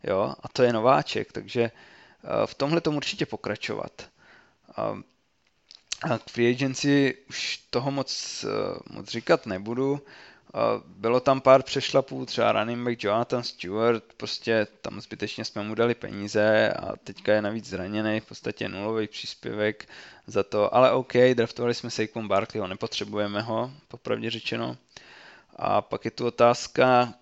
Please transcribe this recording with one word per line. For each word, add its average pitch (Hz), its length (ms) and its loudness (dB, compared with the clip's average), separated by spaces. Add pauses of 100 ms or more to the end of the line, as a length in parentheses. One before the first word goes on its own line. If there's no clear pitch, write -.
jo, 110 380 0
a - 60 -12
to - 140 2
je 120 100 6
nováček, 117 600 2
takže, 104 300 -2
eh, - 840 -4
v - 80 -12
tomhle 151 260 0
tomu 151 160 -2
určitě - 300 -4
pokračovat. - 840 -8 (680)
A, 101 220 -4 (1040)
a 131 160 -2
k - 120 -14
free 120 240 2
agency 139 640 2 (120)
už - 320 -8 (100)
toho 135 200 -2
moc, - 540 -6
eh, 101 340 -4 (120)
moc - 180 -14
říkat - 380 0
nebudu. 120 540 -2 (540)
A 110 320 0
bylo 110 340 0
tam 135 200 2
pár 131 220 8
přešlapů, 131 640 -2
třeba 110 260 2
running 117 320 -2
back 120 200 -4
Jonathan 117 380 0
Stewart, 113 600 0 (120)
prostě - 500 0 (140)
tam - 200 -8
zbytečně 104 440 -8
jsme - 180 -8
mu 107 120 -6
dali 117 200 2
peníze 104 760 2
a - 240 -6
teďka - 360 -4
je 107 100 4
navíc 104 260 -4
zraněný, 107 520 -2
v - 60 -20
podstatě 110 420 -8
nulový 104 400 -4
příspěvek - 800 -6 (380)
za 104 160 0
to, 104 320 0
ale 123 180 6
OK, 127 200 -2 (220)
draftovali 120 400 0
jsme 120 160 -8
Saquon 110 380 -6
Barkley, 101 320 0
ho 98 60 -4
nepotřebujeme 104 760 -4
ho, 117 300 -4 (160)
popravdě 113 420 -6
řečeno. 117 460 -6 (800)
A 101 260 0
pak - 220 -8
je 117 60 -2
tu - 160 -6
otázka 123 960 4